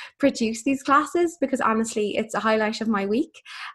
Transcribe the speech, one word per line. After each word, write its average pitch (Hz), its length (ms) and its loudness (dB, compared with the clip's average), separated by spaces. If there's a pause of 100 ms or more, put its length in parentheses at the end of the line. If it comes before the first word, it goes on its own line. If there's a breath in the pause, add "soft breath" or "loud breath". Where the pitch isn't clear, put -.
(180 loud breath)
produce 233 460 0
these 277 180 0
classes, 302 560 2
because 269 220 0
honestly, 220 560 0
it's 226 180 -4
a 208 60 -2
highlight 220 400 0
of 220 80 -2
my 196 160 0
week. 214 380 -2 (320 loud breath)